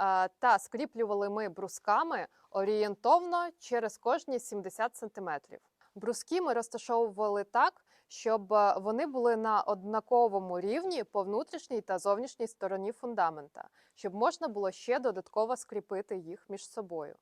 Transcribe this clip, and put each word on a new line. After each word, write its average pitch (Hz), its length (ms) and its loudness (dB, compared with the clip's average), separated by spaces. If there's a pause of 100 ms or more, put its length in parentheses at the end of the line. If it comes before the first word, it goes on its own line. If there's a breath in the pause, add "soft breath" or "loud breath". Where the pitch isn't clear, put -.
(400)
та 233 200 6
скріплювали 214 720 -2
ми 208 200 -4
брусками 208 760 -2 (240 soft breath)
орієнтовно 233 960 2 (100)
через 233 380 -2
кожні 262 420 0
сімдесят 208 560 -6
сантиметрів. 185 640 -10 (360 soft breath)
Бруски 233 460 -4
ми 311 120 0
розташовували 220 880 0
так, 269 420 0 (220 soft breath)
щоб, 214 460 0
е, 208 240 6
вони 220 280 0
були 240 300 2
на 220 260 2
однаковому 202 1000 2
рівні 277 440 -2
по 196 200 -2
внутрішній 233 580 -4
та 185 160 -2
зовнішній 220 500 -2
стороні 196 440 -6
фундамента, 170 760 -4 (280 soft breath)
щоб 185 200 -8
можна 302 320 0
було 202 240 -2
ще 247 280 -2
додатково 220 580 -2
скріпити 202 600 -8
їх 170 320 -12
між 196 200 -12
собою. 170 520 -8